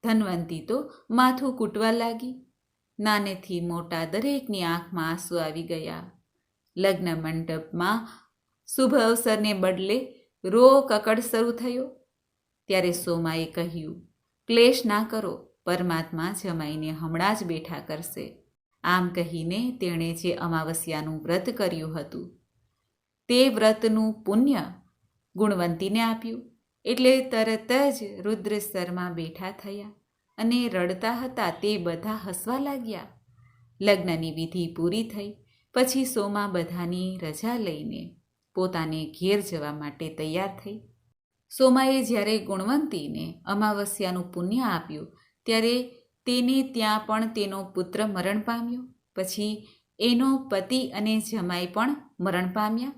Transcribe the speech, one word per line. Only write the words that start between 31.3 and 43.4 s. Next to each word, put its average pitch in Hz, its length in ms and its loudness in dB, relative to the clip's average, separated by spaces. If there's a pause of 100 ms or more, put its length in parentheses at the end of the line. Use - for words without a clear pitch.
તે 208 280 -2
બધા 175 460 -4
હસવા 214 340 -4
લાગ્યા. 254 480 -6 (760)
લગ્નની 175 500 2
વિધિ 165 460 -4
પૂરી 208 320 0
થઈ, 208 280 -10 (380)
પછી 262 300 2
સોમા 208 420 -2
બધાની 180 760 -4
રજા 175 340 -4
લઈને 160 600 -6 (380)
પોતાને 160 680 -2
ઘેર 196 200 2
જવા 147 320 -6
માટે 151 420 -10
તૈયાર 165 500 -4
થઈ. 208 160 -12 (800)
સોમાએ 262 440 6
જ્યારે 214 360 0
ગુણવંતીને 185 1080 -2